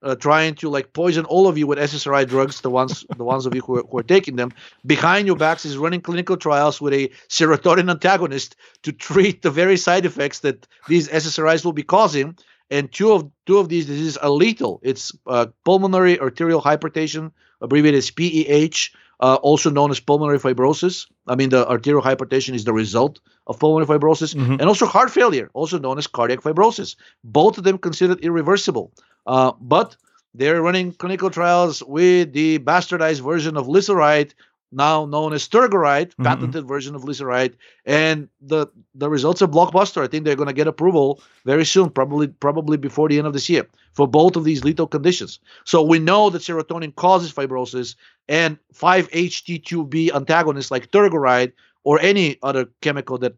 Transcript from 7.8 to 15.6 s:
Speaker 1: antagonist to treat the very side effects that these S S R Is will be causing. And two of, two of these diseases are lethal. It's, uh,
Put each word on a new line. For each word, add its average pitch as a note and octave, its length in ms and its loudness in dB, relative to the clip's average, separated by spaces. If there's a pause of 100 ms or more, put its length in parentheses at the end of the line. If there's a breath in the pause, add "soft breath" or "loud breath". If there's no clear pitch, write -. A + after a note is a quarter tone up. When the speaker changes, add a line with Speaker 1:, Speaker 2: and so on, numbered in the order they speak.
Speaker 1:
antagonist E3+ 640 -2 (280 soft breath)
to D3+ 80 -8
treat - 500 0
the F3+ 80 0
very F3 260 2
side F3+ 300 0
effects C#3+ 360 -6
that B2+ 260 -4 (200 soft breath)
these D#3 240 2
S D#3 140 -2
S D#3+ 140 -6
R D#3 80 0
Is D#3+ 180 2
will E3+ 80 -2
be D3 80 -6
causing. E3+ 560 0 (320 soft breath)
And C#3+ 220 -4
two G#3+ 200 2
of, E3 200 0 (160)
two F#3+ 100 4
of F#3+ 120 0
these E3 180 -2
diseases C#3+ 300 -6
are D3 120 0
lethal. D3 540 0
It's, - 300 -6 (120)
uh, B2 220 0 (180)